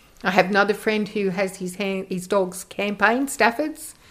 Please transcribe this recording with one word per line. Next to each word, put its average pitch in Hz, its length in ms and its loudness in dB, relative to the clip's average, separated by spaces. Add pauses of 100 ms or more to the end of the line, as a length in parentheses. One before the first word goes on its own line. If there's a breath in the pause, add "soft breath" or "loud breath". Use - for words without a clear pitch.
(240 soft breath)
I 196 80 0
have 185 140 6
another 202 280 4
friend 214 340 -2
who 202 220 0
has 190 260 -2
his 180 200 -8
hand, 190 320 -4
his 180 180 -6
dog's 185 380 0
campaign, 208 640 0
Stafford's, 294 680 -2 (160 soft breath)